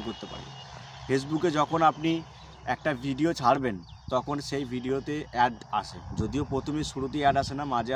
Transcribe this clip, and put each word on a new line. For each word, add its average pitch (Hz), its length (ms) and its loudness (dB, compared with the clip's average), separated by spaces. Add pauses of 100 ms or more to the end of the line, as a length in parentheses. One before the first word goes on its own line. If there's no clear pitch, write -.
করতে 104 240 -8
পারি? - 160 -10 (600)
Facebook-এ 143 420 2 (100)
যখন 156 200 2 (120)
আপনি 156 200 0 (540)
একটা 123 260 -2 (140)
ভিডিও 139 280 2
ছাড়বেন, 131 420 4 (380)
তখন 127 220 0 (140)
সেই 143 140 -2 (100)
ভিডিওতে 127 420 -2 (160)
অ্যাড 120 240 4 (160)
আসে, - 280 -4 (200)
যদিও 110 320 0
প্রথমে 143 320 -2
শুরুতেই 139 420 -4
অ্যাড 139 120 8
আসে 139 220 0
না, 147 60 -2 (100)
মাঝে 117 200 0